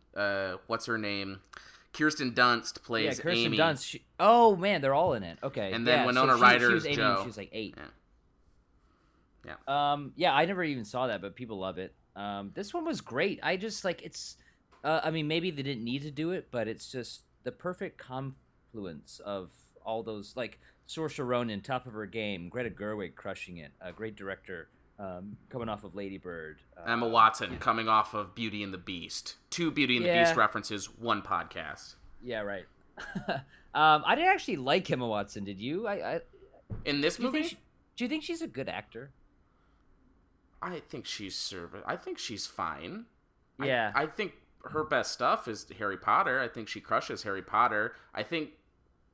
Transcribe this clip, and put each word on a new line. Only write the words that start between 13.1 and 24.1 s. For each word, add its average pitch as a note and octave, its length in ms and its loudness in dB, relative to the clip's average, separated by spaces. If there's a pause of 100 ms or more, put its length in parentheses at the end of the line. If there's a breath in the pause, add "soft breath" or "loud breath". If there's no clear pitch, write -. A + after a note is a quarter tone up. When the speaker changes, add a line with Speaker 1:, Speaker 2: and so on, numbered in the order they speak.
Speaker 2:
I E3+ 140 0
just, G3+ 280 -6
like, F3 180 -4
it's, - 340 -10 (480 soft breath)
uh, D#3 180 2
I D#3+ 80 0
mean, D#3+ 160 -2
maybe E3 240 0
they C#3 120 -6
didn't C3 220 -4
need B2+ 180 -4
to D3+ 80 -8
do D#3 220 -4
it, F3 180 -6
but A2+ 180 -2
it's - 240 -8
just - 300 -8 (220)
the B2+ 80 -4
perfect F3+ 440 -8
confluence A#2+ 1300 -12
of G2 260 -6 (320)
all A2+ 200 -4
those, G#2+ 340 -8
like, A#2+ 240 -8 (260 soft breath)
Saoirse D3+ 400 -6
Ronan, A#2+ 360 0
top B2+ 240 -4
of A#2 80 -14
her G#2+ 120 -6
game, G2 440 -4
Greta B2 200 -4
Gerwig G2+ 440 -6
crushing F#2 420 -10
it, D2+ 240 -16
a F2+ 120 -12
great G#2+ 220 -10